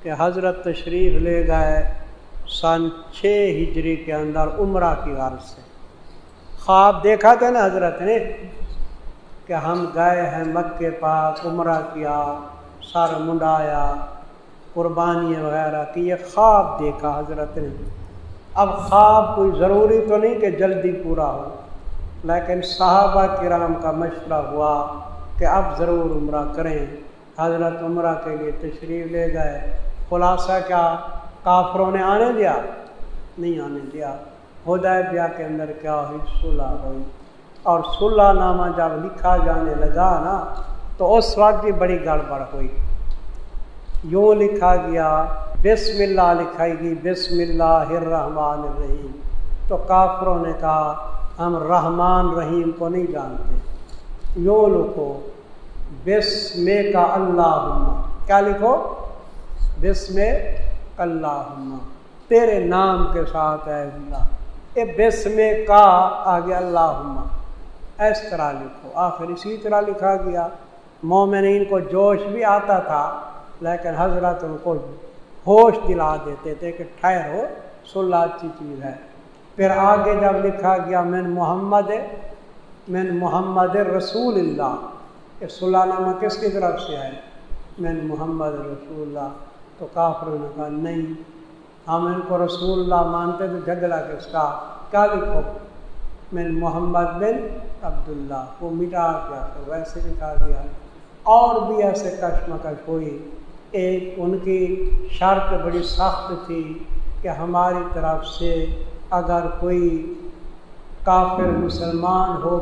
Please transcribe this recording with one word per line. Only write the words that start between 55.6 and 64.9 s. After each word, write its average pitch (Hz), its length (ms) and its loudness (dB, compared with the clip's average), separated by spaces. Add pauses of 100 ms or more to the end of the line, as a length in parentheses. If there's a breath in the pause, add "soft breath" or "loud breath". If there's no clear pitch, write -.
بسم 196 600 0 (280)
کا 175 180 4
اللہم۔ 170 880 2 (240)
کیا 196 140 6
لکھو؟ 208 540 2 (880)
بسم 185 380 2 (800)
اللہم، 143 800 -6 (500)
تیرے 226 320 6
نام 180 540 2
کے 170 80 0 (100)
ساتھ 156 380 -2
اے 147 120 -4
اللہ۔ 143 420 -4 (520)
یہ 233 80 0 (140)